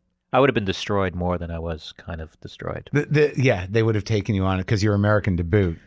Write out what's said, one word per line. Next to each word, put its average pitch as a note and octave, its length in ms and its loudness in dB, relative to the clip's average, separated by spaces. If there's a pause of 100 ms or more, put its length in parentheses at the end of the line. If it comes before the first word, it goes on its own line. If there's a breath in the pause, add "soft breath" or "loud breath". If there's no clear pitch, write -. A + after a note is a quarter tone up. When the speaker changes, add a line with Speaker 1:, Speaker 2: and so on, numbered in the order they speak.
(320)
Speaker 1:
I C3 80 4
would C#3 100 6
have A2+ 60 2
been A2 100 0
destroyed F#2+ 500 -2
more F2 220 -2
than E2+ 140 -8
I E2 80 -6
was E2 380 -8
kind E2 240 -12
of - 180 -16
destroyed. - 540 -10
Speaker 2:
The, C#3+ 120 0
the, D3 300 2
yeah, A2+ 340 0
they A2+ 140 2
would A2 120 2
have G2+ 100 -4
taken A2 300 -2
you F#2+ 100 2
on F#2+ 160 0
it F#2 60 -4
'cause G#2+ 140 0
you're G#2 140 2
American G2+ 420 2
to F2 60 0
boot. E2+ 440 2